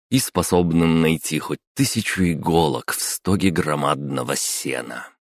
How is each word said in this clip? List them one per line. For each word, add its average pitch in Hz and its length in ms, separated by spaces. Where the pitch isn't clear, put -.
и 131 100
способным 85 800
найти 80 380
хоть - 200
тысячу 113 480
иголок 80 720
в - 80
стоге 95 480
громадного 71 840
сена. 60 720